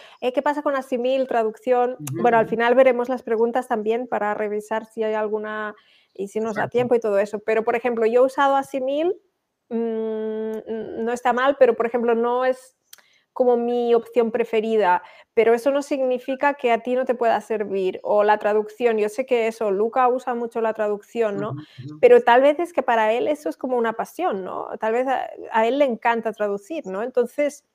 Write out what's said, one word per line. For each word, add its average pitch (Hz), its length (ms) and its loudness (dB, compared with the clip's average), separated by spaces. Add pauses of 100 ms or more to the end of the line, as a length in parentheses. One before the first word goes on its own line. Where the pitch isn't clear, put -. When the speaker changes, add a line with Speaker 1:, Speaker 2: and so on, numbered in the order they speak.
(200)
Speaker 1:
eh, 247 120 -2
"¿qué 262 100 0
pasa 294 200 -2
con 294 120 0
Asimil, 262 540 -2
traducción?". 247 720 0
Speaker 2:
Ujú, - 160 -10
Speaker 1:
Bueno, 226 220 4
al 220 80 4
Speaker 2:
ujú. - 40 -14
Speaker 1:
final 233 240 2
veremos 247 340 4
las 254 140 -4
preguntas 233 460 0
también 226 400 -2
para 208 260 -2
revisar 214 520 -6
si 220 180 -6
hay 214 100 -2
alguna 214 600 -6 (400)
y 196 140 -8
si 214 120 -6
nos 220 160 -4
da 214 60 -2
Speaker 2:
Exacto. - 100 -4
Speaker 1:
tiempo 247 240 2
y 233 40 -2
todo 208 200 0
eso. 208 200 -4
Pero, 220 220 0
por 233 140 0
ejemplo, 233 300 -2
yo 240 160 4
he - 40 6
usado 277 300 2
Asimil, 277 580 -2 (540)
mm, 233 80 -6 (880)
n-, 220 380 -8
no 226 80 -2
está 240 200 0
mal, 262 280 0
pero, 240 160 6
por 233 100 -2
ejemplo, 233 300 0
no 240 280 0
es 254 300 -4 (580)
como 247 240 2
mi 240 380 0
opción 233 380 0
preferida, 220 680 2 (300)
pero 226 220 4
eso 240 160 2
no 277 120 0
significa 269 720 -2
que 247 180 0
a 226 100 0
ti 247 140 -4
no 254 80 -2
te 247 100 -2
pueda 220 260 0
servir, 202 600 -4
o 208 220 2
la 214 140 4
traducción, 214 600 0
yo 208 100 0
sé 254 180 -6
que 233 200 0
eso, 220 240 -4
Luca 226 380 2
usa 254 260 -2
mucho 233 260 -6
la 220 140 -2
traducción, 208 640 -4
¿no? 208 120 -6
Speaker 2:
Ujú, - 100 -10 (180)
ujú. 151 220 -16
Speaker 1:
Pero 240 220 10
tal 240 200 6
vez 294 160 4
es 349 140 -6
que 262 100 -2
para 220 300 2
él 247 160 -2
eso 302 200 -4
es 302 80 -6
como 254 200 -4
una 226 160 0
pasión, 220 500 -6
¿no? - 240 -8 (140)
Tal 220 120 -2
vez 254 140 0
a, 269 220 -2 (240)
a 226 160 2
él 262 100 0
le 294 60 4
encanta 233 480 0
traducir, 208 540 -6
¿no? 190 180 -6
Entonces, 254 600 -4 (100)